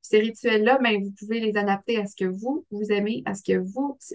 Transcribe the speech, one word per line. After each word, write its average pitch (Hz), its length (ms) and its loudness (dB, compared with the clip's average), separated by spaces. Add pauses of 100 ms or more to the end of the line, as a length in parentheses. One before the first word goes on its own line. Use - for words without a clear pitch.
ces - 160 4
rituels-là, 220 640 4
ben, 214 200 2
vous 196 160 -6
pouvez 220 220 -4
les 214 160 0
adapter 202 400 0
à 202 80 0
ce 196 100 -4
que 190 120 -2
vous, 226 440 -4
vous 208 220 -2
aimez, 208 320 0
à - 80 -14
ce 190 100 -6
que 190 140 2
vous, 254 400 -4 (180)